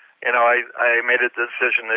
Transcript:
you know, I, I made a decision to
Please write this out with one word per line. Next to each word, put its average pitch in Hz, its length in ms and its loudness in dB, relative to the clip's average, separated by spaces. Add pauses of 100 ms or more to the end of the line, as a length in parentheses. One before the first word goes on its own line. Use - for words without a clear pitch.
(200)
you 123 80 -4
know, 120 160 2
I, 120 160 4 (160)
I 120 240 0
made 123 240 0
a 120 80 -2
decision 120 560 -4
to 113 80 -2